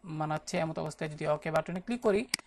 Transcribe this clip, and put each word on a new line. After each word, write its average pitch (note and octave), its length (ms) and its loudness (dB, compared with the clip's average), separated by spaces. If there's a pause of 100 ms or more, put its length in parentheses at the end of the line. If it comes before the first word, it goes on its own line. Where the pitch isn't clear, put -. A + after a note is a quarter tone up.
মানাচ্ছে। D#3 540 -2
এমত D#3+ 200 -2
অবস্থায় D#3 320 -4
যদি D3+ 160 -6
ওকে D3+ 240 0
বাটনে D#3+ 300 0
ক্লিক A#3+ 200 -4
করি G#3+ 260 4 (200)